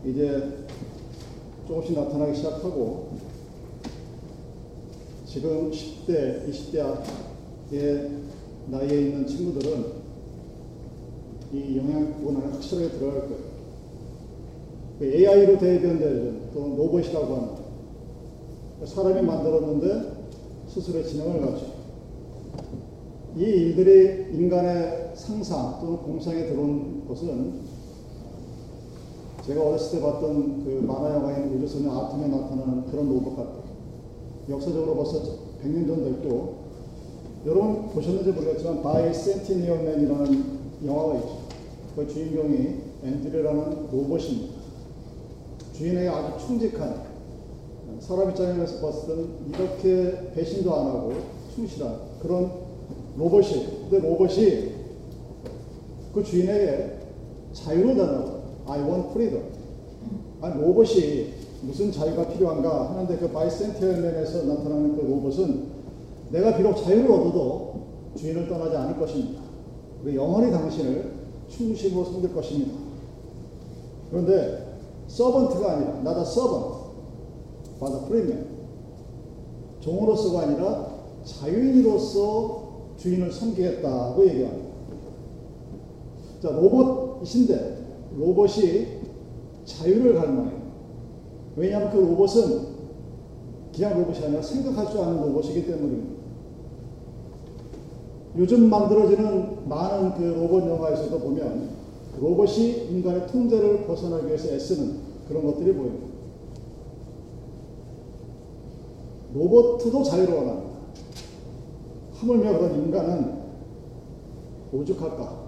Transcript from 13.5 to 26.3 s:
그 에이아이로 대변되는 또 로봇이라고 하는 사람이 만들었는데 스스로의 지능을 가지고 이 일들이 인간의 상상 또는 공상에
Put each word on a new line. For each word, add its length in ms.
그 60
에이아이로 560
대변되는 800
또 240
로봇이라고 600
하는 120
사람이 380
만들었는데 880
스스로의 400
지능을 340
가지고 300
이 60
일들이 960
인간의 760
상상 680
또는 180
공상에 480